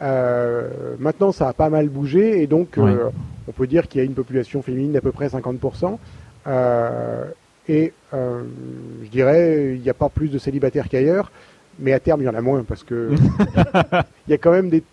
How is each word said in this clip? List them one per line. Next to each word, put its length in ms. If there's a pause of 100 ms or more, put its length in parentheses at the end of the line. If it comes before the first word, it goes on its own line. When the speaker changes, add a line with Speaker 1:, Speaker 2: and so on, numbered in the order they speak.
Speaker 1:
Euh, 960
maintenant, 320
ça 180
a 40
pas 180
mal 180
bougé 540
et 60
donc, 280
Speaker 2:
Oui. 140
Speaker 1:
euh, 200 (380)
on 40
peut 160
dire 180
qu'il 140
y 20
a 20
une 100
population 460
féminine 320
d'à 80
peu 120
près 160
cinquante 300
pour 180
cent. 240 (480)
Euh, 760 (420)
et, 240 (200)
euh, 300 (640)
je 40
dirais, 680
il 60
n'y 80
a 40
pas 140
plus 200
de 100
célibataires 500
qu'ailleurs, 420 (480)
mais 140
à 80
terme, 220
il 20
y 40
en 60
a 60
moins 240
parce 180
que 320
Speaker 2:
<laughs> 1120
Speaker 1:
il 40
y 40
a 40
quand 120
même 180
des, 140 (100)